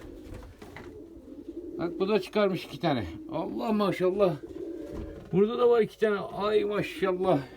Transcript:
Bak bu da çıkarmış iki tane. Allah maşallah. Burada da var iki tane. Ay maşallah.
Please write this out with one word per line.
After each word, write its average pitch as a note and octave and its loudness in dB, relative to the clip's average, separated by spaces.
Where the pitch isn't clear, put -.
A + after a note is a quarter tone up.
Bak E3+ -4
bu F#3+ 0
da G#3 4
çıkarmış G3 0
iki - -12
tane. C3+ 0
Allah G#3 -4
maşallah. F#3+ 4
Burada G#3+ 4
da A#3+ 8
var A#3+ 8
iki - 0
tane. G#3 2
Ay G#3 0
maşallah. F#3 2